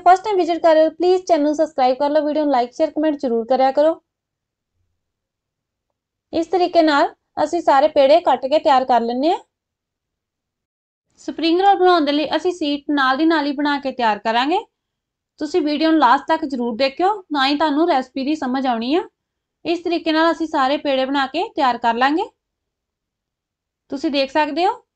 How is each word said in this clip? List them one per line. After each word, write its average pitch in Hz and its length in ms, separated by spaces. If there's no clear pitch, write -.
ਫਸਟ 370 180
ਟਾਈਮ 415 140
ਵਿਜ਼ਿਟ 330 240
ਕਰ 330 140
ਰਹੇ 320 100
ਹੋ, 320 60
ਪਲੀਜ਼ 359 320
ਚੈਨਲ 320 200
ਨੂੰ 302 120
ਸਬਸਕ੍ਰਾਈਬ 269 420
ਕਰ 285 120
ਲਓ, 302 160
ਵੀਡੀਓ 302 180
ਨੂੰ 294 80
ਲਾਈਕ, 247 220
ਸ਼ੇਅਰ, 311 180
ਕੁਮੈਂਟ 302 280
ਜ਼ਰੂਰ 226 280
ਕਰਿਆ 262 240
ਕਰੋ। 311 300
ਇਸ 330 140
ਤਰੀਕੇ 349 340
ਨਾਲ 311 320
ਅਸੀਂ 330 180
ਸਾਰੇ 294 260
ਪੇੜੇ 294 340
ਕੱਟ 277 240
ਕੇ 285 140
ਤਿਆਰ 269 260
ਕਰ 240 160
ਲੈਂਦੇ 247 300
ਆ। 415 60
ਸਪਰਿੰਗ 330 400
ਰੋਲ 392 140
ਬਣਾਉਣ 359 300
ਦੇ 285 60
ਲਈ 294 240
ਅਸੀਂ 320 160
ਸ਼ੀਟ 294 380
ਨਾਲ 269 280
ਦੀ 311 80
ਨਾਲ 320 200
ਹੀ 294 80
ਬਣਾ 285 260
ਕੇ 277 120
ਤਿਆਰ 220 280
ਕਰਾਂਗੇ। 254 400
ਤੁਸੀਂ 302 220
ਵੀਡੀਓ 302 300
ਨੂੰ 320 80
ਲਾਸਟ 269 280
ਤੱਕ 320 180
ਜ਼ਰੂਰ 240 320
ਦੇਖਿਓ, 277 360
ਨਾ 277 160
ਹੀ 285 100
ਤੁਹਾਨੂੰ 311 320
ਰੈਸਪੀ 269 360
ਦੀ 302 100
ਸਮਝ 262 320
ਆਉਣੀ 240 280
ਆ। 403 80
ਇਸ 339 140
ਤਰੀਕੇ 330 320
ਨਾਲ 320 200
ਅਸੀਂ 320 160
ਸਾਰੇ 285 300
ਪੇੜੇ 269 280
ਬਣਾ 277 220
ਕੇ 339 280
ਤਿਆਰ 247 220
ਕਰ 233 160
ਲਾਂਗੇ। 294 360
ਤੁਸੀਂ 285 200
ਦੇਖ 269 200
ਸਕਦੇ 302 340
ਹੋ 403 60